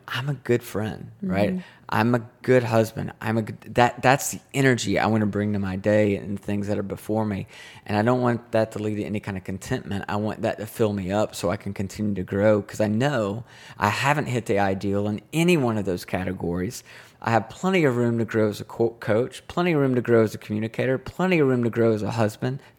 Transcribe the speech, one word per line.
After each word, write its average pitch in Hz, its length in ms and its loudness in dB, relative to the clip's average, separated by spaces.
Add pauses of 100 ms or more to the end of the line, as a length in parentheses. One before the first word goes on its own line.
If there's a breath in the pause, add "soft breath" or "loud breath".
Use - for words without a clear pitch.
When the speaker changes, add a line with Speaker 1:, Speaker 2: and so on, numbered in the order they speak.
Speaker 1:
I'm 127 220 -6
a 139 40 -4
good 120 280 0
friend, 95 480 -6 (120)
right? 190 280 2
Speaker 2:
Mm-hmm. 185 100 -4 (300 loud breath)
Speaker 1:
I'm 117 240 2
a 117 60 0 (200)
good 127 240 4
husband. 113 560 0
I'm 110 160 -2
a 113 60 0
good, 107 180 -12 (140)
that, 120 260 2
that's 135 300 4
the 98 100 -10 (140)
energy 117 440 2
I - 100 2
wanna 107 180 2
bring 104 260 0
to 104 60 -2
my 95 180 -4
day 104 400 2
and 101 240 -8
things 101 280 -4
that 101 100 -2
are 101 40 -2
before 107 440 -4
me. 95 200 -4 (380 loud breath)
And 104 140 -4
I - 20 4
don't 123 220 2
want 120 300 -2
that 110 200 0
to 107 60 -8
lead 107 160 -4
to 104 100 -4
any 98 160 -4
kind 98 160 -8
of 95 80 -10
contentment. 98 640 -6
I 101 80 -2
want 104 240 -4
that 110 200 -2
to 107 60 -8
fill 107 280 0
me 95 180 -4
up 104 220 0
so 90 160 -2
I 104 80 -2
can 98 160 -8
continue 101 400 -4
to 92 80 -4
grow, 104 400 2
'cause - 180 -8
I 107 80 2
know 113 560 -2 (340 loud breath)
I 101 120 2
haven't 139 380 0
hit 123 180 -2
the 101 140 2
ideal 98 480 0
in 104 120 -4 (140)
any 170 240 4
one 117 180 2
of 101 80 -2
those 90 220 -4
categories. 92 760 -4 (420 loud breath)
I 117 60 -2
have 110 200 2
plenty 185 340 0
of 123 120 4
room 117 220 2
to 117 60 0
grow 107 240 2
as 104 120 -6
a - 40 -14
co-, - 340 -2
coach, 117 480 -2
plenty 175 260 0
of 147 80 4
room 131 140 2
to 120 60 2
grow 113 240 6
as 104 100 0
a 113 40 -10
communicator, 120 600 -2
plenty 180 400 0
of 143 80 4
room 123 160 2
to 113 80 0
grow 117 220 4
as 104 100 0
a 101 100 -2
husband. 120 460 -2 (200 soft breath)